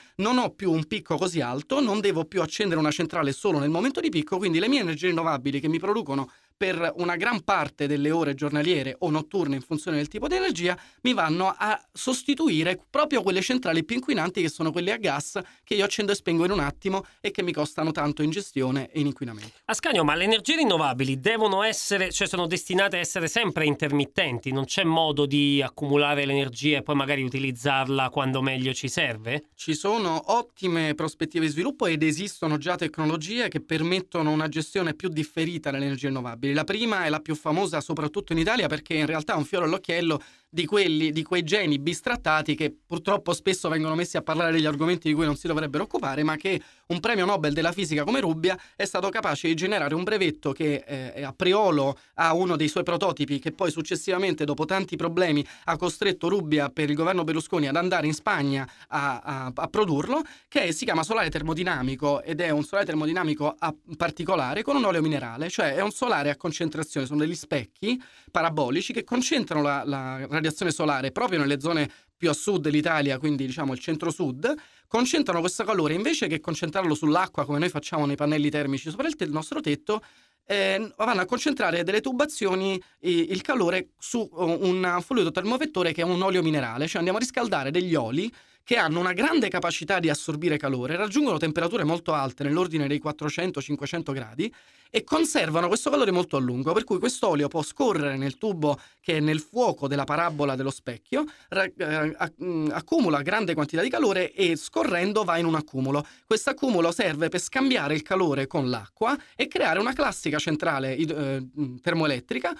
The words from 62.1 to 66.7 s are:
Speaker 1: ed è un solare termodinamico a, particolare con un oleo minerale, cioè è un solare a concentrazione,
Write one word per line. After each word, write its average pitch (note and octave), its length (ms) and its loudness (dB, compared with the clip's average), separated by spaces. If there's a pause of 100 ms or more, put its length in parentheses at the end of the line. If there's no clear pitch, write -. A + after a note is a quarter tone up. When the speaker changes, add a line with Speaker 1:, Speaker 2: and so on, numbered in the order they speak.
Speaker 1:
ed E3 180 -4
è E3+ 100 0
un D3 140 2
solare G3 240 0
termodinamico D#3 680 0
a, D#3+ 160 -2 (240)
particolare E3 640 0
con C#4 120 0
un C4 100 2
oleo F3 160 2
minerale, C#3+ 480 -2
cioè D#3+ 260 0
è E3 60 0
un G#3 120 0
solare D#3+ 380 0
a C#3 60 -2
concentrazione, D#3 680 -4